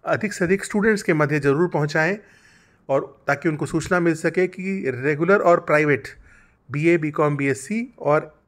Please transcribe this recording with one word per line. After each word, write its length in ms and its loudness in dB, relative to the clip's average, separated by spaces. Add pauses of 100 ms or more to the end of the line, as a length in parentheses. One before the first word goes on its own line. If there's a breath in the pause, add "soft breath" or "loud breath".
अधिक 280 -2
से 120 -2
अधिक 200 0
स्टूडेंट्स 380 0
के 120 0
मध्य 260 0
ज़रूर 280 2
पहुंचाएं, 500 0 (680 soft breath)
और 380 -4
ताकि 220 0
उनको 180 -2
सूचना 340 -2
मिल 140 2
सके 320 0
कि 480 -6
रेगुलर 440 2
और 220 4
प्राइवेट 480 2 (600 soft breath)
बीए, 280 2
बीकॉम, 380 0
बीएससी 640 -4
और 500 -2